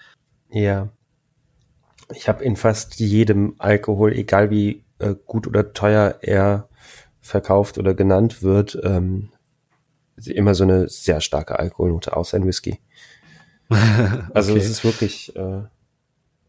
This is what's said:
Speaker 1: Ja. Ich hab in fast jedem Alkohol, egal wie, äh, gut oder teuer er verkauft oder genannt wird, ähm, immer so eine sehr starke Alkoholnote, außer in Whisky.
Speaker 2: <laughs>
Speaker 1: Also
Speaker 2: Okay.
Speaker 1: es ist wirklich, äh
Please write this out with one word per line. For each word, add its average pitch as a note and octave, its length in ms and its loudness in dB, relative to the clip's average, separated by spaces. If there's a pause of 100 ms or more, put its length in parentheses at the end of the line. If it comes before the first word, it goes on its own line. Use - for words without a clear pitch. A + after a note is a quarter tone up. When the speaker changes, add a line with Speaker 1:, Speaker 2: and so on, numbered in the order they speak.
(480)
Speaker 1:
Ja. G2+ 400 -2 (1300)
Ich - 160 -6
hab - 100 -4
in G#2+ 160 -2
fast - 420 -2
jedem G#2 600 2
Alkohol, G#2 560 0
egal G2+ 360 2
wie, G#2 340 -2 (160)
äh, G2+ 140 -2 (120)
gut A2 200 -6
oder G#2 280 0
teuer G#2 480 2
er G2+ 460 0 (520)
verkauft G2+ 580 0
oder F#2+ 160 0
genannt G2 480 2
wird, G2 420 2
ähm, F#2+ 480 -2 (920)
immer G#2 300 2
so F2+ 100 2
eine F#2+ 240 4
sehr - 320 -2
starke - 380 -6
Alkoholnote, E2+ 580 -4
außer - 220 -4
in F#2+ 80 0
Whisky. - 320 -6 (920)
Speaker 2:
<laughs> G#2+ 640 2
Speaker 1:
Also G#2 200 2
Speaker 2:
Okay. G#2+ 100 4
Speaker 1:
es G#2 80 -4
ist A2 140 -8
wirklich, - 520 -4
äh F#2+ 260 -8 (880)